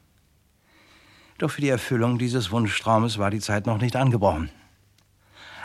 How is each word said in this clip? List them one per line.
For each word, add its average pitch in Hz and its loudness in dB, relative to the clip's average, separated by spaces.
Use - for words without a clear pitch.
Doch 160 0
für - -6
die 143 2
Erfüllung 120 0
dieses 120 -2
Wunschtraumes 110 2
war 101 0
die 110 -4
Zeit 104 -2
noch 110 0
nicht 117 0
angebrochen. 101 2